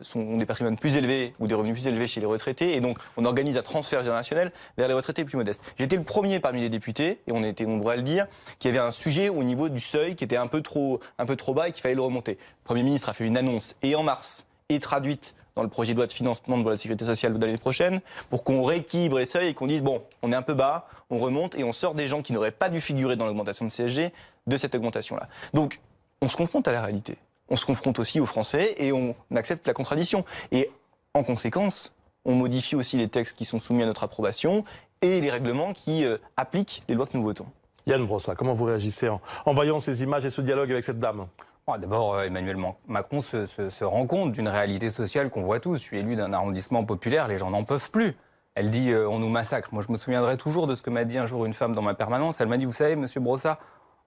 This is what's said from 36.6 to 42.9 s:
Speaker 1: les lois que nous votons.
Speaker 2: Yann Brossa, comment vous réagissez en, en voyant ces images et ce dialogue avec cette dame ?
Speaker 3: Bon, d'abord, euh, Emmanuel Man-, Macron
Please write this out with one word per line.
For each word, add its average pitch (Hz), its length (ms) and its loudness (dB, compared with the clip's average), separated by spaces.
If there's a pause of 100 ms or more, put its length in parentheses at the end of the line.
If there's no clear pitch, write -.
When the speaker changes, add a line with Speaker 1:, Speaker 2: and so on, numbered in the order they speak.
Speaker 1:
les 120 60 2
lois 127 100 2
que - 100 -10
nous 127 60 0
votons. 107 240 -2 (400)
Speaker 2:
Yann 127 180 4
Brossa, 101 300 -2
comment 127 220 0
vous 120 100 2
réagissez 110 440 0
en, 101 120 -2 (240)
en 147 80 4
voyant 147 260 4
ces 131 220 -2
images 135 240 0
et 135 60 -2
ce 143 100 -4
dialogue 135 300 2
avec 123 120 0
cette 117 160 -4
dame ? 107 280 -2 (400)
Speaker 3:
Bon, 123 120 -2
d'abord, 101 340 0
euh, 98 120 0
Emmanuel 92 320 -4
Man-, 92 160 -4 (140)
Macron 143 340 -4